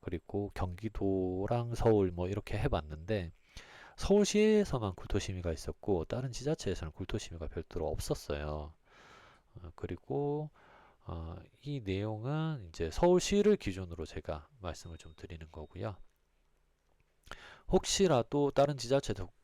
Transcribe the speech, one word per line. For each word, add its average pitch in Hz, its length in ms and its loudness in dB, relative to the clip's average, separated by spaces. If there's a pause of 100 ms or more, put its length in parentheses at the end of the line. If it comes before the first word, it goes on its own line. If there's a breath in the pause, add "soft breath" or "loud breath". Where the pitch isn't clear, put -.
그리고 98 520 -6
경기도랑 98 1200 0
서울 104 360 6
뭐 90 180 -2
이렇게 101 300 -4
해봤는데 87 720 -2 (680 loud breath)
서울시에서만 208 960 4
굴토심의가 90 560 -2
있었고 82 540 -2
다른 127 260 -4
지자체에서는 113 640 -4
굴토심의가 - 540 -6
별도로 82 420 -4
없었어요. 76 840 -4 (840 loud breath)
어, 90 200 -16
그리고, 143 760 -4 (540 soft breath)
어, 82 300 -8 (280)
이 143 200 -6
내용은 110 840 -2
이제 80 220 -2
서울시를 196 680 6
기준으로 90 480 -6
제가 78 420 -8 (140)
말씀을 82 360 -10
좀 80 180 -18
드리는 80 360 -14
거고요. 90 440 -10 (1700 loud breath)
혹시라도 143 840 4
다른 143 260 4
지자체에서 117 520 0 (140)